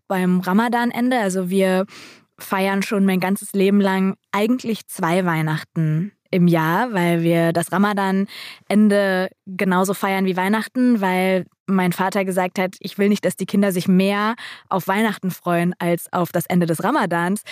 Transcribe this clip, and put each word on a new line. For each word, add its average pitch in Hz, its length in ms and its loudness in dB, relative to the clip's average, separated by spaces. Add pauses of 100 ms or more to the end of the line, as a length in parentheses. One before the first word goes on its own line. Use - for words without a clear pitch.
beim 180 340 2
Ramadanende. 240 760 0
Also 185 300 -2
wir 190 360 2 (520)
feiern 196 460 -2
schon 196 220 0
mein 190 140 2
ganzes 190 340 -4
Leben 196 280 4
lang 190 340 0 (160)
eigentlich 226 560 -2
zwei 180 380 0
Weihnachten 160 840 -2 (200)
im 175 160 4
Jahr, 170 460 2
weil 170 300 0
wir 170 300 2
das 170 180 -2
Ramadan-Ende 196 1600 0 (160)
genauso 190 480 0
feiern 190 320 -2
wie 185 120 0
Weihnachten, 220 640 0
weil 185 440 2 (200)
mein 185 260 2
Vater 190 340 -2
gesagt 185 320 -2
hat, 196 220 -2
ich - 180 -14
will 202 120 2
nicht, 208 160 0
dass 185 100 -2
die 185 100 -6
Kinder 202 260 2
sich 175 160 -2
mehr 202 480 2 (340)
auf 185 180 -2
Weihnachten 196 420 0
freuen 170 480 -2
als 170 340 -2
auf 175 200 -2
das 170 160 -2
Ende 175 180 2
des 160 180 -2
Ramadans, 190 680 -2